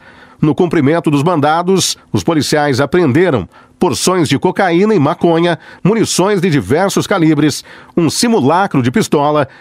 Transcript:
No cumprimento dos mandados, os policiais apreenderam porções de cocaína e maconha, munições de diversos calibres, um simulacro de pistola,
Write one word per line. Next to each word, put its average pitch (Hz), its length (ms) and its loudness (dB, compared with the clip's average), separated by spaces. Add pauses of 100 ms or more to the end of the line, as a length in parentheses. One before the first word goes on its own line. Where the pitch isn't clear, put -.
(400)
No 156 140 2
cumprimento 165 560 0
dos 143 140 0
mandados, 170 760 0 (140)
os 110 100 -2
policiais 147 580 -2
apreenderam 143 680 0 (320)
porções 175 500 0
de 139 100 0
cocaína 185 560 0
e 175 40 2
maconha, 165 600 0 (240)
munições 196 580 0
de 190 80 0
diversos 147 560 0
calibres, 156 580 0 (320)
um 165 140 0
simulacro 170 720 0
de 120 80 0
pistola, 151 580 0 (140)